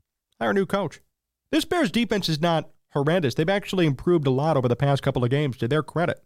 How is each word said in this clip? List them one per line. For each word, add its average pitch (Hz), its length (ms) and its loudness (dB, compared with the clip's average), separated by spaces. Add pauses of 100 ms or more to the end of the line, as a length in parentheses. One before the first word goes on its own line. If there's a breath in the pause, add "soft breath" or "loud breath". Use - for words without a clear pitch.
(380)
hire 226 120 -2
a 202 40 2
new 196 120 2
coach. 196 340 -4 (500)
This 302 140 0
Bears 330 260 0
defense 214 380 0
is 156 140 -2
not 165 260 0 (240)
horrendous. 147 420 0
They've 160 140 0
actually 190 380 0
improved 151 400 2
a 135 40 2
lot 143 280 2
over 123 100 2
the 120 80 0
past 143 260 0
couple 131 220 0
of 120 60 0
games, 139 280 -2
to - 100 -2
their 147 140 0
credit. - 440 -4